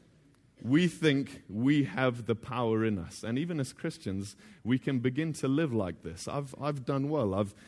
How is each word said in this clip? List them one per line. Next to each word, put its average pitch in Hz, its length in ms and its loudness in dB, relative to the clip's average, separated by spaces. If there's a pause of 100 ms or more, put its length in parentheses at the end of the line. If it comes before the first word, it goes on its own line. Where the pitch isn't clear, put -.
(600)
We 151 280 4
think 139 580 0
we 131 380 2
have 120 400 2
the 113 100 2
power 113 480 0
in 107 140 2
us. - 260 -10
And 117 160 -2
even 165 220 -2
as 127 100 -4
Christians, 98 640 -6 (300)
we 123 120 4
can 135 220 0
begin 131 360 0
to - 120 -2
live 139 240 2
like 92 320 -2
this. 87 240 -10
"I've, 139 320 -6
I've 143 240 -4
done 139 240 0
well. 131 260 2
I've, 98 220 0 (120)